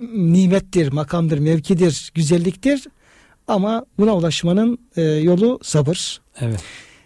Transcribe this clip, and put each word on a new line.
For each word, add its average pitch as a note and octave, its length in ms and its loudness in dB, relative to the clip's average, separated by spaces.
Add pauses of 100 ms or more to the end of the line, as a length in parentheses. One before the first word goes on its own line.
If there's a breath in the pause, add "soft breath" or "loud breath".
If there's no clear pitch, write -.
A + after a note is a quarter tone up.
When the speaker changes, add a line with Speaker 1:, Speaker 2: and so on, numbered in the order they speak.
(140)
Speaker 1:
nimettir, F3+ 800 2
makamdır, D#3 460 -2
mevkidir, D#3+ 800 0
güzelliktir. F3 720 0 (600 soft breath)
Ama A3 380 -2 (120)
buna G#3 180 4
ulaşmanın, F3+ 600 0 (180)
e, E3+ 60 -2
yolu F3 640 2
sabır. - 580 -4 (180)
Speaker 2:
Evet. A2+ 240 -4 (420 loud breath)